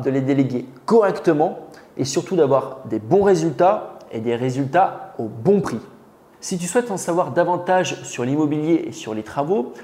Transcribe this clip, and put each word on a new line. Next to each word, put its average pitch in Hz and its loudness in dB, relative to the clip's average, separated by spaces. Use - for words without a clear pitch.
de 135 0
les 135 0
déléguer 131 0
correctement 190 2
et 131 -2
surtout 175 -2
d'avoir 139 2
des 110 -4
bons 151 4
résultats 175 2
et 117 -8
des 117 0
résultats 135 0
au 123 -6
bon 117 2
prix. 117 -4
Si - -8
tu 175 -6
souhaites 240 0
en 185 -4
savoir 170 -2
davantage 175 0
sur - -6
l'immobilier 151 0
et 117 -8
sur - -10
les 107 -6
travaux, 185 -2